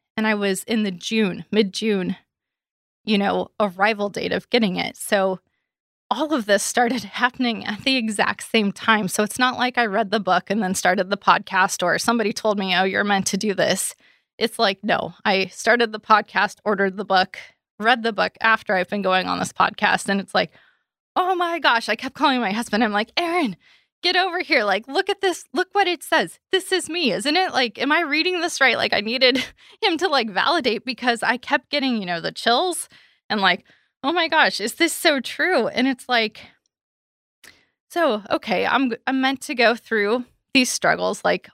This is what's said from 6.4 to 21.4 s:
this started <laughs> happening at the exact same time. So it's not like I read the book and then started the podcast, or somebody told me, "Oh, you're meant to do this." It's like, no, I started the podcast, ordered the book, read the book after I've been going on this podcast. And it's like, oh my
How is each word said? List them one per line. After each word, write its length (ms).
this 180
started 400
<laughs> 0
happening 640
at 180
the 120
exact 480
same 280
time. 360
So 160
it's 160
not 180
like 200
I 80
read 260
the 80
book 300
and 120
then 140
started 340
the 80
podcast, 680
or 140
somebody 360
told 260
me, 160
"Oh, 80
you're 200
meant 240
to 100
do 160
this." 420
It's 220
like, 240
no, 300
I 220
started 440
the 80
podcast, 640
ordered 320
the 80
book, 320
read 240
the 100
book 280
after 340
I've 140
been 120
going 260
on 120
this 140
podcast. 560
And 100
it's 140
like, 180
oh 200
my 240